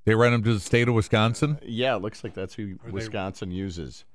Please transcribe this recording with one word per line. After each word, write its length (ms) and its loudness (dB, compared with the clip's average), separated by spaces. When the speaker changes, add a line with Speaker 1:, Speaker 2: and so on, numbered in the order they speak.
Speaker 1:
They 100 4
rent 180 6
'em 100 2
to 100 2
the 80 0
state 260 2
of 80 4
Wisconsin? 680 2
Speaker 2:
Uh, 40 -16
yeah, 300 -2
it 60 -4
looks 220 -8
like 100 -12
that's 220 -8
who 280 -10
Speaker 3:
Are 40 -16
they 40 -10
Speaker 2:
Wisconsin 600 -8
uses. 640 -8